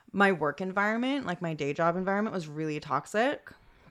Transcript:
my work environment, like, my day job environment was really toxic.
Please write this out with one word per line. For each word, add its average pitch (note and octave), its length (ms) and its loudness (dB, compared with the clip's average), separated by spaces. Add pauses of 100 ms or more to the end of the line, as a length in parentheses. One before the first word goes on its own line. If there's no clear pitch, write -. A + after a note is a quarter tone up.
(120)
my G3 200 6
work C#3+ 280 0
environment, A3 680 0
like, F3 160 -4
my E3 120 -2
day C#3+ 180 -2
job E3+ 240 2
environment G3 380 0
was F3 140 -4
really D3+ 320 -4
toxic. G#3 680 -2 (400)